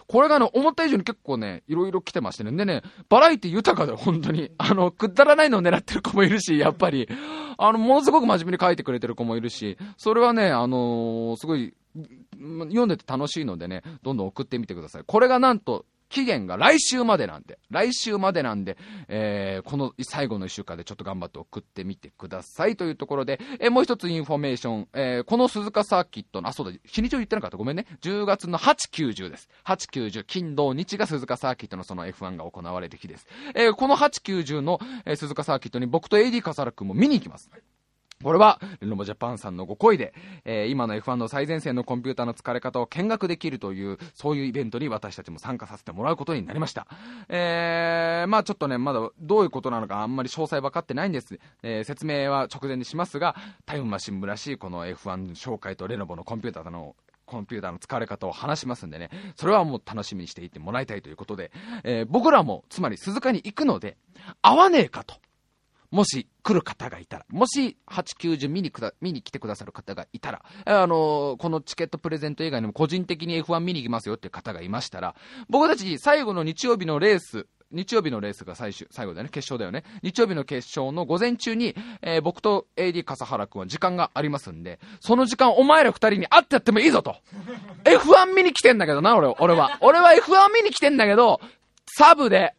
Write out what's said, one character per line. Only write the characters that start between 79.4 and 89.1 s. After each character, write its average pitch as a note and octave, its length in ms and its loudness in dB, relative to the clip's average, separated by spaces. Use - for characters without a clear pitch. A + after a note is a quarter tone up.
勝 B2+ 60 -4
だ G#2+ 80 -6
よ F2+ 60 -10
ね。 C3 120 -10
日 F#3+ 180 -2
曜 A#3 60 6
日 F#3 80 -4
の C#3+ 80 -4
決 B2+ 240 -8
勝 C3+ 280 -6
の F3 120 -4
午 E3 100 0
前 A#3+ 200 0
中 A3+ 180 -4
に、 A#3 200 -2
え E3 160 -2
ー、 - 20 2
僕 E3 220 -6
と G3+ 320 0
エ F3+ 140 -2
ー - 20 0
デ E3+ 80 -6
ィ - 20 -4
ー - 40 -20
笠 C3 200 -10
原 G#2+ 220 -4
く - 80 -20
ん G2+ 40 -8
は F#2 60 -8
時 F#2 140 -10
間 F3+ 160 0
が E3+ 180 -2
あ C#3+ 80 -4
り D3+ 80 -4
ま D3 80 -4
す - 140 -14
ん D#3+ 100 -16
で、 F2 180 -14
そ A3+ 160 2
の B3+ 100 4
時 B3 120 -4
間 B3 160 6
お A#3+ 100 8
前 D4+ 200 8
ら A3+ 80 6
二 - 40 -12
人 G3+ 120 4
に F3 80 -2
会 D#4+ 140 10
っ - 20 -16
て - 100 0
や C4 60 4
っ - 20 0
て A#3+ 100 4
も G#3+ 100 4
い C#4 40 4
い D#4+ 60 8
ぞ A#3+ 100 4
と。 - 140 -8
<laughs> - 320 -18
エ A#4 120 10
フ D#4+ 140 4
ワ F#4 140 12
ン F#4+ 100 0
見 F#4+ 80 6
に E4 100 4
来 - 80 -2
て B3+ 140 10
ん - 20 2
だ F#3 80 0
け D3+ 80 2
ど C#3+ 80 2
な、 A3 160 6